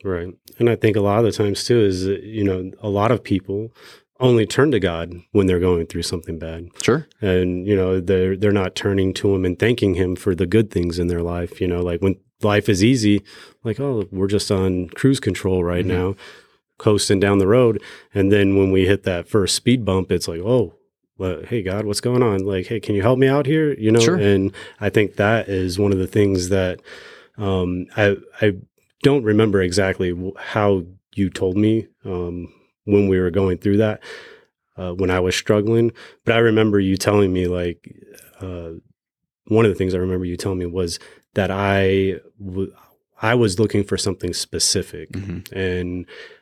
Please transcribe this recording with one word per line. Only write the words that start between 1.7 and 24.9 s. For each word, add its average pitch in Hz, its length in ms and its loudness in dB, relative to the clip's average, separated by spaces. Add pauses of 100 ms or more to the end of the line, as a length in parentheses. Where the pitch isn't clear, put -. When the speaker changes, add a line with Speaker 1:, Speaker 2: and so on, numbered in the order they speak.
Speaker 1:
is, 95 260 0
that, 95 180 -4
you 107 200 -4
know, 95 280 -2 (100)
a 107 80 -6
lot 101 220 2
of 110 120 0
people 101 500 -4 (460)
only 123 260 4
turn 147 260 2
to 110 80 2
God 85 340 -4 (180)
when 98 160 4
they're 90 120 2
going 87 280 0
through 85 160 -8
something 85 360 -8
bad. 80 300 -12 (120)
Speaker 2:
Sure. 147 260 0 (140)
Speaker 1:
And, 90 460 0
you 104 80 2
know, 95 240 0
they're, 92 380 0
they're 101 140 2
not 95 240 0
turning 98 400 0
to 101 180 0
him 92 120 0
and 90 120 -2
thanking 107 380 2
him 90 200 0
for 92 200 -2
the 90 100 -2
good 104 260 2
things 87 280 -2
in 87 80 0
their 85 160 -2
life. 87 360 -6
You 92 80 -2
know, 87 140 -2
like, 87 200 -4
when 95 140 0 (260)
life 104 280 2
is 98 140 2
easy, 107 400 2 (400)
like, 110 160 -6
"Oh, 123 320 -4
we're 98 160 -2
just 101 240 -2
on 92 380 0
cruise 135 300 2
control 92 440 -2
right 87 220 -2
Speaker 2:
Mm-hmm. 90 120 -2
Speaker 1:
now, 95 180 -2 (600)
coasting 104 420 2
down 101 200 4
the 92 80 2
road." 117 340 4 (320)
And 98 180 2
then 98 260 4
when 95 140 4
we 95 160 4
hit 98 160 2
that 87 240 -4
first 98 280 0
speed 120 300 0
bump, 95 260 0
it's 87 160 -2
like, 85 140 -8
"Oh, 110 320 0 (440)
well, 90 300 -6
hey, 117 160 -4
God, 98 220 -4
what's 104 160 -4
going 123 220 0
on? 101 220 0
Like, 95 220 -4
hey, 113 120 -6
can 107 160 -6
you 98 80 0
help 127 160 2
me 135 80 4
out 139 200 0
here?" 151 260 0
You 107 180 0
know? 117 80 6
Speaker 2:
Sure. 117 180 4
Speaker 1:
And 98 340 2 (280)
I 104 100 -2
think 101 260 0